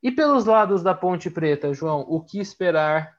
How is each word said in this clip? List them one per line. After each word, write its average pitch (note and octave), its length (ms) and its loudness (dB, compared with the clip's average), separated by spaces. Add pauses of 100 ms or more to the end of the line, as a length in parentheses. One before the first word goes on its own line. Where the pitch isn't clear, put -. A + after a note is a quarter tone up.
E B3+ 80 0
pelos C#4 340 2
lados G3+ 380 4
da F#3 100 2
Ponte F3+ 380 -2
Preta, D3 420 -2
João, D3 360 -4
o D#3+ 120 -2
que F#3+ 200 -10
esperar D#3 800 -2